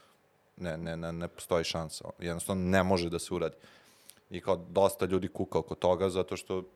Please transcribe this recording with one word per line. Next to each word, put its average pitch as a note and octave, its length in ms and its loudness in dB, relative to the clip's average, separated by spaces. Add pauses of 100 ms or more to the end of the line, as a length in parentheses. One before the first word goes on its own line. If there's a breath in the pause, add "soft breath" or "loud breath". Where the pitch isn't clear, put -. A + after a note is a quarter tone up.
(580 loud breath)
ne, E2+ 200 -4
ne, E2 200 -6
ne, E2 160 -6
ne E2+ 140 -6
postoji - 360 0
šansa. E2 420 -6 (140)
Jednostavno F2 440 -2
ne F#2 200 6
može F2+ 260 2
da E2 100 -4
se - 140 -6
uradi. E2 220 -2 (720 loud breath)
I F2+ 120 -8
kao, F#2+ 160 2
dosta F2+ 480 2
ljudi F#2 220 2
kuka - 320 -2
oko D#2 160 -4
toga, F#2 340 2
zato F#2 280 -2
što F#2 260 -6 (120)